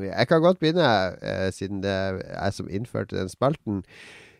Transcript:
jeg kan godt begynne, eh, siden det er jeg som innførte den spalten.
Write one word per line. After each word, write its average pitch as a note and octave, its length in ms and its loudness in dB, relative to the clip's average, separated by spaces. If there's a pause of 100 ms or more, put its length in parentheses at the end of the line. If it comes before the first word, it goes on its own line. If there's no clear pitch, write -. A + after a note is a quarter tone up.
jeg F#2+ 240 0
kan E3 120 6
godt F3+ 200 4
begynne, C3+ 580 2
eh, F#2+ 320 -2
siden G2 300 -6
det G2 100 0
er F#2+ 300 -2
jeg F2+ 320 -4
som - 160 -10
innførte G#2 480 -4
den F#2+ 160 -2
spalten. A#2 480 0 (580)